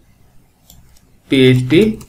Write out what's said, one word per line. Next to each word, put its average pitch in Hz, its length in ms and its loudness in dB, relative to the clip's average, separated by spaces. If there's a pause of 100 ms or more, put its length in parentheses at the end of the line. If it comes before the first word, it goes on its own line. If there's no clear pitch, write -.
(1300)
পিএইচপি 131 680 0 (120)